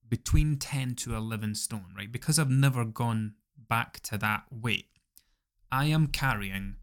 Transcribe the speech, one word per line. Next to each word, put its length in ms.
Between 500
ten 380
to 200
eleven 400
stone, 400
right? 160
Because 260
I've 120
never 360
gone 480
back 440
to 180
that 320
weight, 380
I 140
am 220
carrying 760